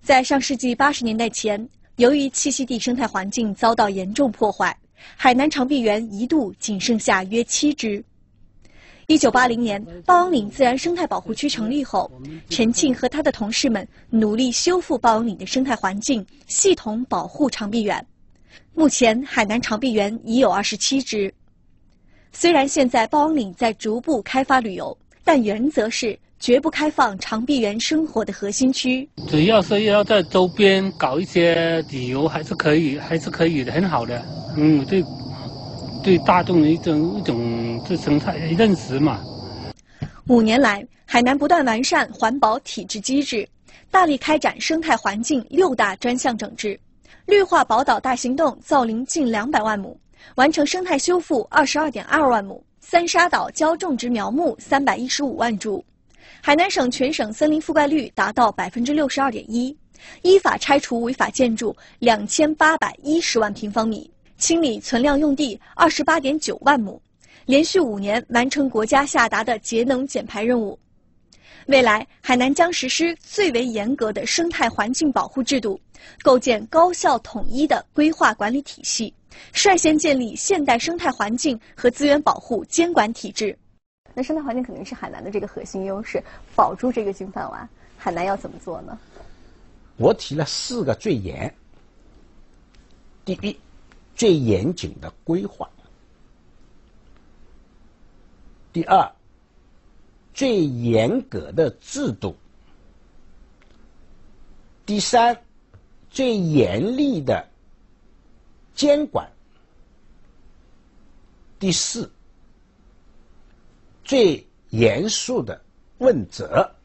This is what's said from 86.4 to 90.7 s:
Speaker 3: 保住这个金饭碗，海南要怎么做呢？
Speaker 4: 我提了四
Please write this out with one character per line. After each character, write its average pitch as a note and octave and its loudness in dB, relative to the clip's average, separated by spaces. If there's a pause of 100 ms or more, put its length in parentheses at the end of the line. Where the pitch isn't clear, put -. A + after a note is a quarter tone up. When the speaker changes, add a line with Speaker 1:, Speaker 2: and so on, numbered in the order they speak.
Speaker 3:
保 - 2
住 B3 -4
这 A#3 -4
个 G3+ -4
金 F#3+ -12
饭 C3+ -10
碗， - -16 (300)
海 - -8
南 E3+ -6
要 G3 -2
怎 - -14
么 E3+ -18
做 F#3 -12
呢？ - -16 (1000)
Speaker 4:
我 D3+ 4
提 - -8
了 D3+ -4
四 - -8